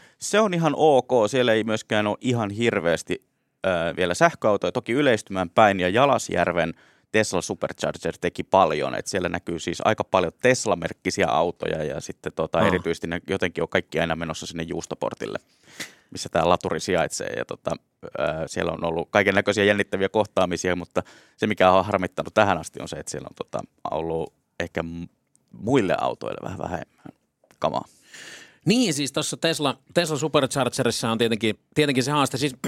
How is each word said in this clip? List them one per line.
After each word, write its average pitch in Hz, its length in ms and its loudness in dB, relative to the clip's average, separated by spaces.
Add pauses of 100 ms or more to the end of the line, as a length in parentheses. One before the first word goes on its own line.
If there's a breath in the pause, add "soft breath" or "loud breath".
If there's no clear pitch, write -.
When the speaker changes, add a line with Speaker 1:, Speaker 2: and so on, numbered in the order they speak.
(180 loud breath)
Speaker 1:
Se - 220 0
on 202 140 2
ihan 165 220 2
ok. 147 340 4 (160)
Siellä 123 260 2
ei 110 120 2
myöskään 110 420 0
ole 104 140 0
ihan 117 300 -2
hirveästi, 101 720 0 (440)
ö, 85 300 -2
vielä 87 180 0
sähköautoja. 104 580 0
Toki 120 200 -4
yleistymään 110 580 0
päin 101 300 6
ja 90 80 2
Jalasjärven 92 840 2 (380 soft breath)
Tesla 104 300 0
Supercharger - 760 -4
teki 87 220 -4
paljon, 78 520 2
et - 120 -6
siellä 90 220 -2
näkyy 87 300 -6
siis 85 260 -6
aika - 200 2
paljon 90 280 0 (100)
Tesla-merkkisiä 92 840 0
autoja 82 560 0
ja 69 160 -6
sitten - 320 -12
tota, 80 260 -2
Speaker 2:
Aa. 82 80 4
Speaker 1:
erityisesti 85 400 -2
ne 85 220 -6
jotenkin 92 340 -2
on 82 60 -4
kaikki 85 320 -2
aina 80 160 0
menossa 80 300 -8
sinne 85 160 -8
juustoportille, 82 760 -8 (720 loud breath)
missä - 180 -10
tää 82 200 2
laturi 87 320 0
sijaitsee. 80 560 -2
Ja 58 80 -4
tota, - 320 -8 (420)
ää, 78 280 -2
siellä 85 260 -4
on - 120 -8
ollut 82 260 -4
kaikennäköisiä 101 540 4
jännittäviä 98 440 2
kohtaamisia, 90 680 0
mutta 87 260 -6 (340 loud breath)
se, 107 100 -2
mikä 95 240 4
on 92 140 6
harmittanut 95 500 -4
tähän 101 240 4
asti, - 240 -12
on - 60 -10
se, 73 80 -10
että - 140 -10
siellä - 200 -10
on - 60 -20
tota, - 240 -8 (300)
ollut 82 420 -4 (280)
ehkä 85 220 -4
m-, 82 260 -8 (440)
muille 98 480 2
autoille 53 440 -4
vähän - 140 -10
vähemmän - 460 -8 (540)
kamaa. - 260 -2 (800 loud breath)
Speaker 2:
Niin, 214 300 2
siis 139 180 -4
tossa 151 240 -4
Tesla, 156 420 -2 (160)
Tesla 170 220 2
Superchargerissa 131 920 0
on 113 80 0
tietenkin, 110 400 0 (160)
tietenkin 143 300 2
se 139 60 -4
haaste. 143 260 2
Siis, 135 200 -2 (120)